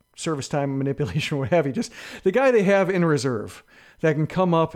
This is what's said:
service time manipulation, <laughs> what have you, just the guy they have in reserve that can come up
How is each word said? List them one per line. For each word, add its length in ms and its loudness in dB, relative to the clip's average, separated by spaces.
service 320 -6
time 300 -2
manipulation, 600 -4
<laughs> 20 -4
what 100 -4
have 180 2
you, 60 -4
just 180 -4
the 80 2
guy 200 4
they 120 4
have 260 4
in 140 0
reserve 600 -2
that 160 2
can 120 0
come 260 0
up 220 0